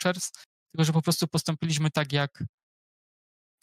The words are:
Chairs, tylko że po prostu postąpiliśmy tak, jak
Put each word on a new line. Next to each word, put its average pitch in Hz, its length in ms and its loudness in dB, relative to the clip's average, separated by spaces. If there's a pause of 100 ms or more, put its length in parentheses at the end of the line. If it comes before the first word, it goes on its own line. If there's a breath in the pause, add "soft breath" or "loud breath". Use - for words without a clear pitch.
Chairs, 180 280 0 (400 loud breath)
tylko 160 140 2
że 156 80 2
po 160 80 2
prostu 170 260 0
postąpiliśmy 156 640 -2
tak, 143 220 -2
jak 143 300 0 (1200)